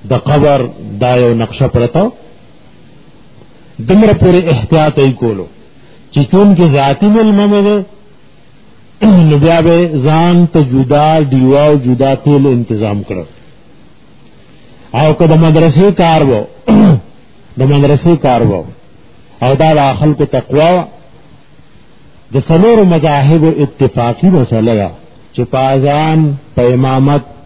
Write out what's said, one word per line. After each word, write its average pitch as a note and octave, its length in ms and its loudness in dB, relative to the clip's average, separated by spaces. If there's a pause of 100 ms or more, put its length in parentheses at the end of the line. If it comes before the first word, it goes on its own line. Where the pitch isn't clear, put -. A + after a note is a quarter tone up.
د - 60 -4
قبر C#3+ 440 0 (420)
دا B2 160 0
یو A#2+ 180 2
نقشه A2+ 340 -4
پرته B2+ 340 -2
وه. A#3+ 100 -4 (1700)
دومره G#3 340 2
پورې F3+ 360 2
احتیاط D3+ 500 -2
یې C3+ 160 2
کولو G2+ 320 -6 (640)
چې C#3+ 100 -2 (100)
چون G3+ 240 4
کې F3 180 2
ذاتي C#3 340 0
مېلمه G#3 400 2
مې G3+ 160 0
دی، G#3 160 0 (1200)
<clears throat> F#3 280 4
نو D3 100 2
بیا E3 220 2
به E3+ 160 2 (280)
ځان E3 320 0 (100)
ته D#3+ 160 0
جدا C3+ 440 0 (140)
ډیوه C3+ 400 0
او D3+ 160 2
جدا B2+ 380 -2
تیل C#3+ 320 0
انتظام A2 560 -4
کړو. F2+ 220 -12 (1700)
او D3+ 200 0
که E3+ 120 0
د D#3 80 2
مدرسې D#3+ 580 2
کار D#3+ 300 0
و، C3+ 100 0 (640)
<clears throat> - 600 -18
د B2+ 40 -4
مدرسې C#3+ 540 0
کار B2 260 -2
و، G#2+ 100 0 (880)
او B2+ 120 0
دا D#3+ 200 2
د D3+ 60 2 (160)
خلکو D3+ 280 -2
تقوا C#3+ 460 -2
وه، F3+ 140 -2 (1500)
د A2+ 100 -6
څلورو G#3 440 2
مذاهبو D#3 720 0
اتفاقي C3 720 -2
مسله A2+ 440 0
ده G2 160 -2 (400)
چې B2 120 -8
په C3 160 -4 (160)
اذان، D3+ 460 0 (340)
په B2 80 -2 (100)
امامت C3+ 500 0 (240)